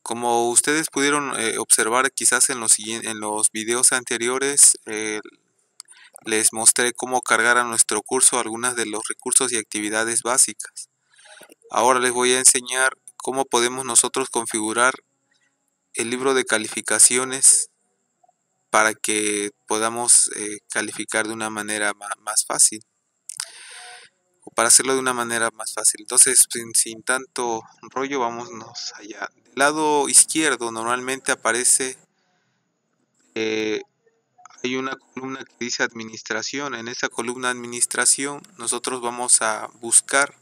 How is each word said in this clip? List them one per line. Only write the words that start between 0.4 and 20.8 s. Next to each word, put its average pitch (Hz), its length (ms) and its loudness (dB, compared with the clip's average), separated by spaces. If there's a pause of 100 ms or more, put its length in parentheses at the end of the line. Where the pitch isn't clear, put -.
ustedes 151 400 2
pudieron, 139 500 0
eh, 110 180 -2
observar 117 540 2
quizás 123 380 2
en 127 100 -4
los 113 140 2
siguien-, 110 340 -4
en 110 140 -8
los 107 300 -2
videos 117 420 0
anteriores, 131 840 0 (100)
eh, 107 340 -6 (1040)
les 110 260 2
mostré 113 400 2
cómo 127 300 -4
cargar 120 360 4
a 123 60 4
nuestro 110 380 0
curso 127 380 2
algunas 117 360 -4
de 113 120 -2
los 107 200 -8
recursos 123 460 -2
y 117 40 0
actividades 110 640 -2
básicas. - 680 -2 (840)
Ahora 123 300 4
les 123 100 2
voy 123 220 2
a 127 60 2
enseñar 127 580 2 (180)
cómo 131 300 -4
podemos 123 400 0
nosotros 123 440 0
configurar 113 680 0 (960)
el 117 160 -4
libro 131 240 0
de 127 100 2
calificaciones 120 1300 2 (1000)
para 110 220 4
que 104 560 -4 (160)
podamos, 113 680 2
eh, 104 240 -8 (100)
calificar 107 580 -4